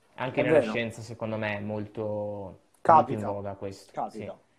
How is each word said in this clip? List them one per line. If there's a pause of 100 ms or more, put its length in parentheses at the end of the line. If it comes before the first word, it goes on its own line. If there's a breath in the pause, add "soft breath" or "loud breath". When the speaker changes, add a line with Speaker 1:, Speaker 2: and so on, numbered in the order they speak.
(160)
Speaker 1:
Anche
Speaker 2:
È
Speaker 1:
nella
Speaker 2:
vero.
Speaker 1:
scienza,
secondo
me,
è
molto (220)
Speaker 2:
Capita.
Speaker 1:
molto
in
voga
questo,
Speaker 2:
Capita.
Speaker 1:
sì. (120)